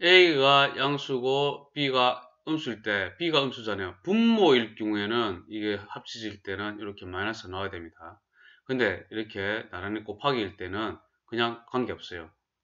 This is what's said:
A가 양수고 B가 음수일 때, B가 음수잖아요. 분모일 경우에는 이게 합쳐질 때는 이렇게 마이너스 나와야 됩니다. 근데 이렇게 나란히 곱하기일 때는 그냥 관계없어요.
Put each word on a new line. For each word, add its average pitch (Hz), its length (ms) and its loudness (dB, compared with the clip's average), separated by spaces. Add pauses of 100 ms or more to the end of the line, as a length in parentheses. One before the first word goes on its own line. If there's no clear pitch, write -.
A가 143 760 6
양수고 139 960 -2
B가 131 560 0 (180)
음수일 143 340 -4
때, 98 360 -2
B가 156 260 0
음수잖아요. 107 600 -6
분모일 190 720 4
경우에는 107 720 -2
이게 107 280 -4
합쳐질 101 680 -12
때는 104 360 -8
이렇게 101 260 -14
마이너스 98 420 -6
나와야 95 240 -8
됩니다. 85 500 -16 (440)
근데 113 460 0
이렇게 107 600 -4
나란히 101 320 -8
곱하기일 107 540 -4
때는 95 400 -6 (280)
그냥 117 420 -2
관계없어요. 92 640 -6 (320)